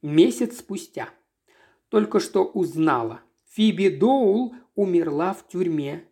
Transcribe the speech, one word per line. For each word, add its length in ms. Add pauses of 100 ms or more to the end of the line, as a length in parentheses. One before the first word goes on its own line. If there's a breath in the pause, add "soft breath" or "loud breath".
Месяц 580
спустя. 500 (800 soft breath)
Только 300
что 260
узнала. 760 (280)
Фиби 400
Доул 640 (200 loud breath)
умерла 580
в 140
тюрьме. 640